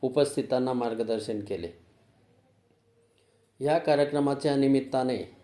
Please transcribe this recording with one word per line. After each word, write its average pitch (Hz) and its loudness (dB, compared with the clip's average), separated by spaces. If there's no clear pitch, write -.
उपस्थितांना 127 0
मार्गदर्शन 113 -2
केले. 95 -6
या 147 2
कार्यक्रमाच्या 143 2
निमित्ताने 135 2